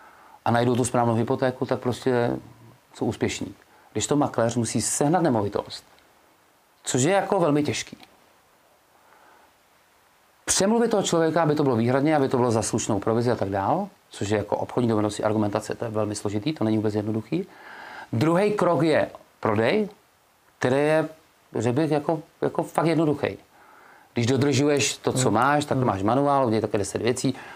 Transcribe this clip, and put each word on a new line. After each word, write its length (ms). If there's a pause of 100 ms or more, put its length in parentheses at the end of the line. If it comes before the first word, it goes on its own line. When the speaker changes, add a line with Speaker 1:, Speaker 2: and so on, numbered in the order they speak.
(460)
Speaker 1:
a 60
najdou 240
tu 100
správnou 300
hypotéku, 500
tak 140
prostě 520 (640)
jsou 120
úspěšní. 500 (360)
Když 160
to 80
makléř 400
musí 260
sehnat 400
nemovitost, 600 (1000)
což 200
je 100
jako 260
velmi 240
těžký. 340 (2500)
Přemluvit 460
toho 120
člověka, 400
aby 120
to 80
bylo 120
výhradně, 400
aby 140
to 80
bylo 140
za 100
slušnou 380
provizi 320
a 40
tak 140
dál, 380 (220)
což 200
je 80
jako 200
obchodní 320
dovednosti, 340
argumentace, 520
to 100
je 60
velmi 240
složitý, 380
to 100
není 140
vůbec 180
jednoduchý. 500 (680)
Druhý 380
krok 300
je 280 (300)
prodej, 500 (680)
který 160
je 340 (460)
řekl 200
bych, 160
jako, 280 (220)
jako 220
fakt 220
jednoduchý. 520 (760)
Když 120
dodržuješ 720
to, 160
co 160
Speaker 2:
Hmm. 40
Speaker 1:
máš, 320
tak 120
Speaker 2:
Hmm. 100
Speaker 1:
máš 160
manuál, 420
udělej 160
takhle 160
deset 240
věcí, 340 (200)